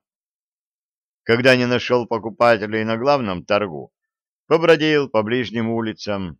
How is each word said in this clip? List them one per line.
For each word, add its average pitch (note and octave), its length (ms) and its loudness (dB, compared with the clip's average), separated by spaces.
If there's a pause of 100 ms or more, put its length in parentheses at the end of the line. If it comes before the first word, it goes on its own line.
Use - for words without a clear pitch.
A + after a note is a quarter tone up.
(1200)
Когда B2 320 4
не B2 120 0
нашёл B2 400 0
покупателей A2 760 0
на A2+ 140 -2
главном A#2 480 -2
торгу, F2 480 -4 (540)
побродил D#3 640 2
по A2 120 0
ближним A2+ 480 -2
улицам, G#2 720 -6